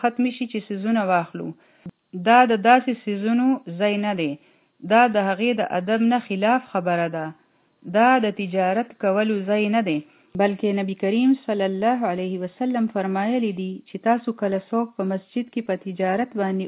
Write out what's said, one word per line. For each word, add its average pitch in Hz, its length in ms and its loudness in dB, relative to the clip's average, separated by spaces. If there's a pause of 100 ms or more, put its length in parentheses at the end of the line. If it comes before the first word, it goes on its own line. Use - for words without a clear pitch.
ختمې 247 360 0
شي 247 100 -6
چې 220 200 -6
څیزونه 214 440 -2
واخلو. 170 380 -2 (800)
دا 233 100 8 (120)
د 214 180 0
داسې 247 240 6 (120)
څیزونو 220 420 -2 (320)
ځای 208 160 0 (100)
نه 208 160 -2
دی. 147 120 -2 (500)
دا 214 180 4 (140)
د - 20 0 (120)
هغې 196 280 0
د 214 60 -2 (160)
ادب 220 320 0
نه 240 160 2
خلاف 220 460 0
خبره 175 420 -2
ده. 160 100 -6 (600)
دا 214 260 4 (140)
د 202 120 -2
تجارت 190 560 -2 (100)
کولو 214 320 2 (140)
ځای 214 160 2 (100)
نه 226 140 2
دی. 156 100 0 (360)
بلکې 202 440 0
نبی 190 220 -4
کریم 233 320 2 (140)
صلی 202 200 -2
الله 208 460 0
علیه 185 320 -4
وسلم 240 480 -2
فرمایلی 202 680 -2
دي 185 140 -6 (160)
چې - 80 -12 (100)
تاسو 233 340 0
کله 196 180 0 (100)
څوک 233 280 -4
په 190 140 -4
مسجد 190 380 -6
کې 233 200 -6
په 190 140 -2
تجارت 190 480 -2 (100)
باندې 190 280 -2